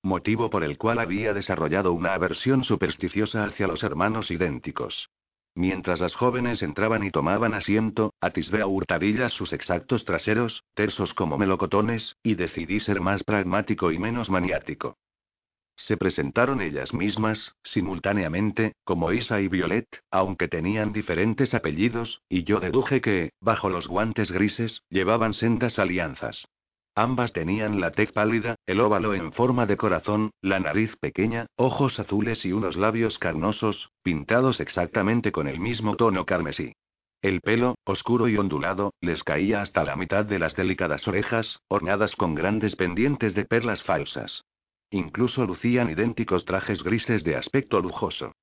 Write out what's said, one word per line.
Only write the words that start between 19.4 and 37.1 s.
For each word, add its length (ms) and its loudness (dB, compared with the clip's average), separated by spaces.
y 60 0
Violet, 380 0
aunque 380 2
tenían 440 0
diferentes 600 0
apellidos, 800 -2
y 140 2
yo 160 2
deduje 420 2
que, 300 0
bajo 260 2
los 180 -2
guantes 440 0
grises, 580 0
llevaban 460 2
sendas 440 2
alianzas. 680 -2
Ambas 400 0
tenían 440 0
la 120 0
tez 200 0
pálida, 440 0
el 160 0
óvalo 320 4
en 220 -4
forma 320 2
de 100 4
corazón, 540 0
la 200 2
nariz 360 0
pequeña, 480 -2
ojos 440 2
azules 460 -2
y 60 0
unos 240 0
labios 420 2
carnosos, 720 -2
pintados 580 2
exactamente 720 0
con 160 -2
el 140 -4
mismo 360 -2
tono 280 4
carmesí. 480 -2